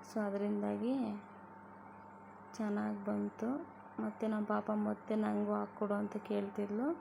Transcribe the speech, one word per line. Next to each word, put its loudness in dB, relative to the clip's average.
So 0
ಅದರಿಂದಾಗಿ 2
ಚೆನ್ನಾಗಿ 0
ಬಂತು. 0
ಮತ್ತು 0
ನಮ್ಮ 2
ಪಾಪ 2
ಮತ್ತೆ 2
ನನಗೂ 4
ಹಾಕ್ಕೊಡು 0
ಅಂತ 0
ಕೇಳ್ತಿದ್ಲು 0